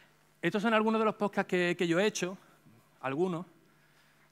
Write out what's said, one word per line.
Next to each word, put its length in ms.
Estos 200
son 120
algunos 280
de 40
los 100
podcasts 340
que, 280
que 80
yo 140
he 60
hecho, 320
algunos. 440